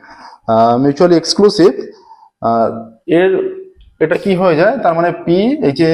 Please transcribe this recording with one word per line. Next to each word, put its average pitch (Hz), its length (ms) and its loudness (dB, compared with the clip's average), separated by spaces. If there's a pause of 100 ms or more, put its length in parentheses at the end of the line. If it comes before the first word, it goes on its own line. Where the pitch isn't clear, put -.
(480)
আহ, 117 280 2
মিউচুয়ালি 143 400 2
এক্সক্লুসিভ, 202 560 2 (760)
আহ, 113 220 0 (380)
এর, 185 260 2 (680)
এটা 160 180 0
কি 196 180 -2
হয়ে 175 200 2
যায়? 220 220 2
তার 170 160 0
মানে 170 180 -2 (120)
পি, 170 140 0 (280)
এই 143 60 0
যে 160 220 0